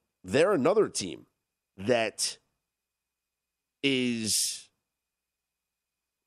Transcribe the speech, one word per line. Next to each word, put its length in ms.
they're 300
another 360
team 380
that 580
is 840